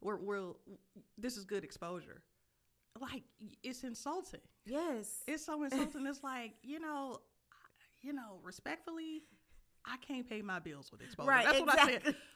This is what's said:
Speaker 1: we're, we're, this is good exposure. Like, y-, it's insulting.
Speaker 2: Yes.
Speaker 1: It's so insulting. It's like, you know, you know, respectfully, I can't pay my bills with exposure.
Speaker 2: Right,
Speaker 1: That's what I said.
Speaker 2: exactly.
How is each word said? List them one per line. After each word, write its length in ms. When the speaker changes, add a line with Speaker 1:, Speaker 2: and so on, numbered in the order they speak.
Speaker 1:
we're, 160
we're, 340
this 200
is 80
good 180
exposure. 580
Like, 240
y-, 80
it's 200
insulting. 580
Speaker 2:
Yes. 640
Speaker 1:
It's 180
so 180
insulting. 420
It's 180
like, 300
you 160
know, 400
you 120
know, 300
respectfully, 800
I 120
can't 300
pay 140
my 180
bills 320
with 100
exposure. 280
Speaker 2:
Right, 160
Speaker 1:
That's 140
what 100
I 60
said. 120
Speaker 2:
exactly. 180